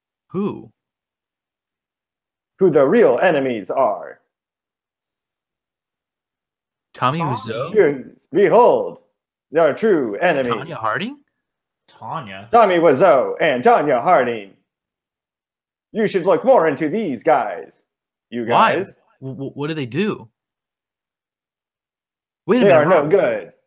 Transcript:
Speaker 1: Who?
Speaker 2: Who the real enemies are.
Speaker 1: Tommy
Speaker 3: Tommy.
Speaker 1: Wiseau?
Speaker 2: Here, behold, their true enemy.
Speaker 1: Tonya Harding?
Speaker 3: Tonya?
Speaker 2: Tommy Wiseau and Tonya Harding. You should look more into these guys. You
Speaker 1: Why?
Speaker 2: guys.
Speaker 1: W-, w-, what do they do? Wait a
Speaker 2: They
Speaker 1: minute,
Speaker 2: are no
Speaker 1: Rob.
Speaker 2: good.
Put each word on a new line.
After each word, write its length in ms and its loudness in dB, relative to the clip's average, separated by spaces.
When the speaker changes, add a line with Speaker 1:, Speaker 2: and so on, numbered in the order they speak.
Speaker 1:
Who? 440 -8
Speaker 2:
Who 120 2
the 160 2
real 340 4
enemies 500 -2
are. 500 -4
Speaker 1:
Tommy 260 -2
Speaker 3:
Tommy. 160 -4
Speaker 1:
Wiseau? 360 -10
Speaker 2:
Here, 420 0
behold, 680 2
their 240 0
true 420 -2
enemy. 340 -2
Speaker 1:
Tonya 240 -8
Harding? 440 -6
Speaker 3:
Tonya? 600 -16
Speaker 2:
Tommy 260 4
Wiseau 640 2
and 240 -2
Tonya 380 2
Harding. 520 0
You 140 -2
should 200 -2
look 180 2
more 240 4
into 200 -2
these 340 -6
guys. 600 -2
You 160 -8
Speaker 1:
Why? 300 2
Speaker 2:
guys. 200 -10
Speaker 1:
W-, 140 -12
w-, 180 -12
what 160 -10
do 60 -8
they 120 -8
do? 420 -6
Wait 160 2
a 20 2
Speaker 2:
They 80 6
Speaker 1:
minute, 60 6
Speaker 2:
are 80 4
no 160 4
Speaker 1:
Rob. 80 -4
Speaker 2:
good. 420 0